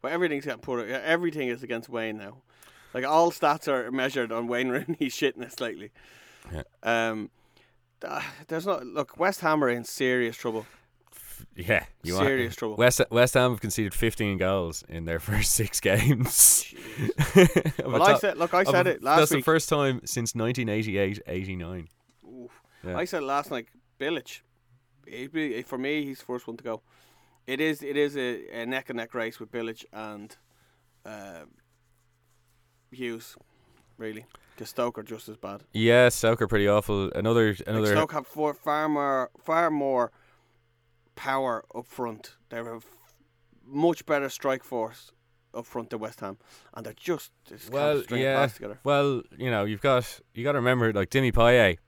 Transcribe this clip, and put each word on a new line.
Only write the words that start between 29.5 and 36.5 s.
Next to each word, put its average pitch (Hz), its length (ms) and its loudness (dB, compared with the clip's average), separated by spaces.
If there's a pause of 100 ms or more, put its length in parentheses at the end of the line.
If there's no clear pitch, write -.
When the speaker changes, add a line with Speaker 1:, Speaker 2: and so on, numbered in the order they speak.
Speaker 1:
Bilic 113 420 -8
and, 107 420 -14 (680)
uh, 98 360 -16 (1500)
Hughes, 120 440 -10 (600)
really. 110 280 -12 (320)
'Cause 110 120 -14
Stoke 120 280 -2
are 107 60 -12
just 110 240 -14
as 107 100 -16
bad. 101 260 -12 (100)
Speaker 2:
Yeah, 117 360 6
Stoke 117 320 2
are 107 60 0
pretty 101 200 2